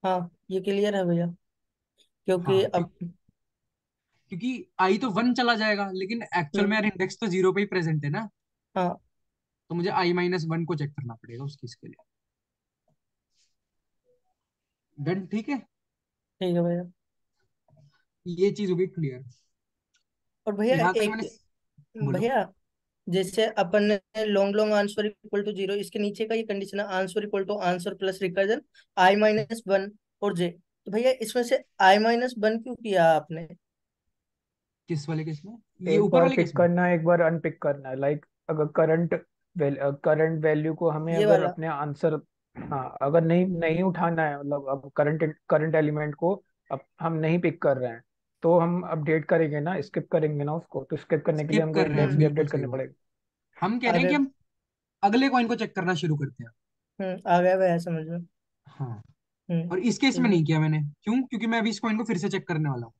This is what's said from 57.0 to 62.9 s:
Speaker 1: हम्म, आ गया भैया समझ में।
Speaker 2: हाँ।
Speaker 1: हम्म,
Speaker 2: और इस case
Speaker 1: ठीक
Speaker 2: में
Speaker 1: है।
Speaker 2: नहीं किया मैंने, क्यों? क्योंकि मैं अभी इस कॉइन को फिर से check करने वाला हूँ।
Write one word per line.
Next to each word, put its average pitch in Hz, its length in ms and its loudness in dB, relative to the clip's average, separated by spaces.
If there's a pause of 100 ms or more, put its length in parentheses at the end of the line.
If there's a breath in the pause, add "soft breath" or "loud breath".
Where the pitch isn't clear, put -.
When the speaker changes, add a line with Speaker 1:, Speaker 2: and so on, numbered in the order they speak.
Speaker 1:
हम्म, 185 260 -6
आ 180 140 4
गया 185 160 4
भैया 180 200 4
समझ 165 300 -4
में। 170 200 -8 (400)
Speaker 2:
हाँ। 117 340 -10 (500)
Speaker 1:
हम्म, 170 200 -2
Speaker 2:
और 175 80 -2
इस 220 180 0
case 269 180 2
Speaker 1:
ठीक - 60 0
Speaker 2:
में 240 80 2
Speaker 1:
है। 196 60 4
Speaker 2:
नहीं 160 100 4
किया 156 140 2
मैंने, 156 200 2 (240)
क्यों? 247 200 0
क्योंकि 226 240 -4
मैं 226 120 0
अभी 220 100 0
इस - 100 -6
कॉइन 220 180 -2
को 226 60 -2
फिर 214 140 -2
से 175 120 -2
check 185 180 -6
करने 156 220 -2
वाला 120 180 -6
हूँ। - 120 -20